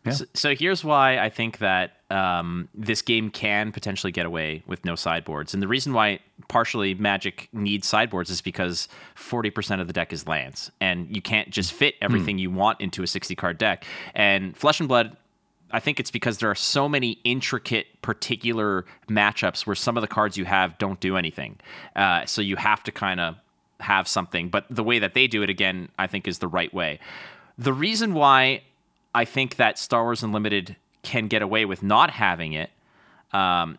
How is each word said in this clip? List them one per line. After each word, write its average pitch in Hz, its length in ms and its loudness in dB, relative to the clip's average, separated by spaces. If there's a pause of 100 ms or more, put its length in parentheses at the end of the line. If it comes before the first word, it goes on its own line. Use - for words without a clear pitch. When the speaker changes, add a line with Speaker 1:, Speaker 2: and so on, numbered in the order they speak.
Speaker 1:
Yeah. 120 60 0
Speaker 2:
So, 139 200 -4
so 143 220 0
here's 175 280 0
why 135 360 4
I 107 100 2
think 113 300 -4
that, 92 400 0 (120)
um, 87 640 -2
this 107 280 -4
game 110 260 0
can 107 420 -2
potentially 98 400 -6
get 85 140 -2
away 80 420 -4
with 90 200 -8
no 85 80 -2
sideboards. 80 580 -4
And 98 100 -2
the 95 60 -2
reason 131 240 -2
why 107 280 2 (280)
partially 110 460 0
Magic 98 580 -2
needs 104 340 -2
sideboards 104 440 0
is 90 100 -6
because 87 480 -4 (260)
forty 113 360 -4
percent 98 320 -4
of 87 40 -6
the 87 60 -8
deck 85 220 -2
is 73 120 -10
lands, 71 440 -4 (100)
and 90 340 -2
you 98 60 -6
can't 110 300 0
just 92 240 -2
fit - 240 2
Speaker 1:
Hmm. 101 80 0
Speaker 2:
everything 101 320 0
you 92 120 -2
want 98 300 2
into 92 220 -4
a 87 40 -4
sixty - 280 -6
card 87 240 -4
deck. 104 260 0 (300)
And 98 420 2
Flesh 151 240 2
and 147 80 -2
Blood, 117 300 2 (520)
I 113 100 -2
think 147 200 -2
it's - 100 -6
because 113 280 -2
there 107 120 2
are 101 40 0
so 143 340 0
many 127 360 0
intricate, 120 760 -2
particular 107 840 -2 (240)
matchups 104 560 2
where 101 100 0
some 120 220 -2
of - 20 0
the 107 80 -2
cards 104 300 0
you 90 80 -4
have 92 320 2
don't 98 220 -4
do 95 180 0
anything. 73 400 -6 (360)
Uh, 90 300 2
so - 160 -4
you 98 160 0
have 107 280 2
to 107 60 -6
kinda 90 480 -2 (420)
have 95 280 2
something. 90 400 -2
But 101 220 0
the 113 120 -2
way 117 160 4
that 98 140 0
they 127 140 6
do 110 160 0
it, 98 80 2
again, 92 480 0
I 95 80 0
think 92 200 -6
is 87 120 -4
the 87 100 -4
right 85 240 -2
way. 80 280 -4 (580)
The 131 160 0
reason 208 400 0
why 135 480 6 (520)
I 117 120 4
think 131 300 -2
that 113 220 4
Star 117 260 2
Wars 117 180 -2
Unlimited 104 520 -2 (280)
can 113 260 -2
get 107 140 2
away 110 220 2
with 95 180 -4
not 113 280 6
having 85 440 0
it, 78 160 -6 (640)
um, 87 460 2